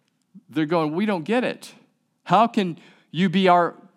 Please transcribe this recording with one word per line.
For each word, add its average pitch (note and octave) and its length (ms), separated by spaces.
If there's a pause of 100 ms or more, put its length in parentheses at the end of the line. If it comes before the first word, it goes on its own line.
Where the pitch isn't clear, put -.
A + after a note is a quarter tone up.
(480)
they're D3+ 180
going, D#3 280
"We G3 100
don't F#3+ 200
get A#3 180
it. - 320 (480)
How G3+ 240
can G3 320 (320)
you F3+ 180
be F#3 200
our F3 260 (220)